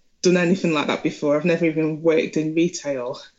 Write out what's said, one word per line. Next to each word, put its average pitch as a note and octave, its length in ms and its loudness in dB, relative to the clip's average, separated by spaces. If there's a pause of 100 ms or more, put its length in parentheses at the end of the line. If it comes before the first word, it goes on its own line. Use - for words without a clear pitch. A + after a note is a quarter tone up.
(220)
done F3+ 140 4
anything F3 360 2
like D3 140 0
that - 160 -2
before. D3+ 340 -2
I've D3+ 80 0
never E3+ 200 2
even D#3 360 0
worked D#3+ 360 2
in D#3 180 -2
retail. C#3+ 680 -4 (180)